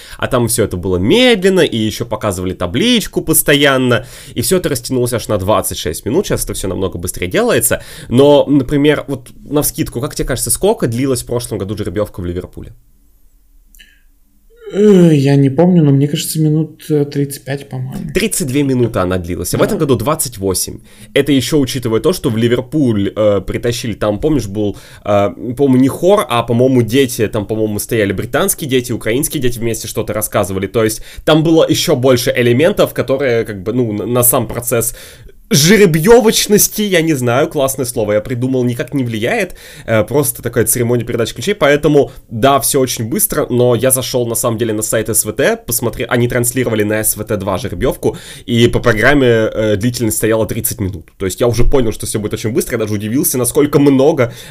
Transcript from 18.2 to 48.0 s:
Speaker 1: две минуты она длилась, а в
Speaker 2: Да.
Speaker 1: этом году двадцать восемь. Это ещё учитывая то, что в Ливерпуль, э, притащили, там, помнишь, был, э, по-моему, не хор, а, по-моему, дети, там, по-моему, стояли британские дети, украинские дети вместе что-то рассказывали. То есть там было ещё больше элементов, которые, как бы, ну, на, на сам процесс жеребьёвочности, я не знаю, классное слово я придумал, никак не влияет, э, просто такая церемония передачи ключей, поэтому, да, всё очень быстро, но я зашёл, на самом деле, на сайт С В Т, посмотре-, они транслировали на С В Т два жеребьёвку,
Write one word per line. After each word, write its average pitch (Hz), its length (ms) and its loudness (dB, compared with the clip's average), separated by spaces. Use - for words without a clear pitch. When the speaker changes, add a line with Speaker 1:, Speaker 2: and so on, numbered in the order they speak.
Speaker 1:
две 135 160 0
минуты 123 380 0
она 92 180 0
длилась, 87 340 -6
а - 40 -2
в - 40 2
Speaker 2:
Да. - 60 4
Speaker 1:
этом 202 120 -2
году 135 180 2
двадцать 147 420 -4
восемь. 95 400 -4
Это 143 200 2
ещё 139 260 0
учитывая 120 400 -2
то, 151 140 0
что 165 180 -2
в 107 60 -2
Ливерпуль, 117 800 0
э, 104 280 2
притащили, 117 500 -4
там, 104 260 -2
помнишь, 147 260 0
был, 101 300 -4
э, 101 260 2
по-моему, 139 200 4
не 135 120 4
хор, 196 400 2
а, 117 160 0
по-моему, 123 380 2
дети, 123 440 0
там, 101 220 -4
по-моему, 107 320 -2
стояли 104 320 0
британские 131 580 -4
дети, 123 220 0
украинские 123 500 -4
дети 123 160 0
вместе 110 300 -4
что-то 110 240 -6
рассказывали. 98 560 -2
То 113 160 0
есть 110 180 -2
там 156 180 4
было 160 260 4
ещё 147 280 0
больше 127 400 2
элементов, 127 580 2
которые, 131 500 0
как 104 200 -10
бы, 110 80 -4
ну, 120 200 0
на, 104 140 -4
на 120 160 0
сам 120 240 0
процесс 117 480 -4
жеребьёвочности, 202 1300 4
я 185 200 0
не 160 120 2
знаю, 127 340 2
классное 135 380 -2
слово 107 260 -2
я 107 80 4
придумал, 127 440 -2
никак 123 300 -4
не 135 100 0
влияет, 120 500 -4
э, 110 180 2
просто 139 380 -2
такая 113 220 0
церемония 120 400 0
передачи 113 300 -4
ключей, 202 200 -4
поэтому, 143 560 2
да, 135 320 2
всё - 200 0
очень 127 280 -2
быстро, 151 420 -2
но 123 240 2
я 123 160 2
зашёл, 123 380 -2
на 117 60 -4
самом 113 240 -2
деле, 110 140 -2
на 107 100 -4
сайт 110 260 -2
С 110 160 -2
В 107 80 -6
Т, 185 240 0
посмотре-, - 420 -4
они 120 200 2
транслировали 120 560 -2
на 107 180 -2
С - 140 -2
В 107 80 -8
Т 110 120 -4
два 95 220 -4
жеребьёвку, 104 580 -4